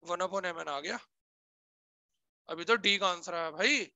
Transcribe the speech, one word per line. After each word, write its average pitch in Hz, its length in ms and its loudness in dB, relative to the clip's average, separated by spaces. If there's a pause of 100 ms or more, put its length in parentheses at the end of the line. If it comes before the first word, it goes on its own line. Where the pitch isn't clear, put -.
One 175 240 0
upon 190 180 -2
M 170 160 -2
N 160 80 -6
आ 143 120 -2
गया। 202 180 -4 (1500)
अभी 165 160 -8
तो 220 120 4
D 202 220 4
का 190 120 2
answer 175 240 -4
आया 165 160 -2
भाई। 214 340 2 (120)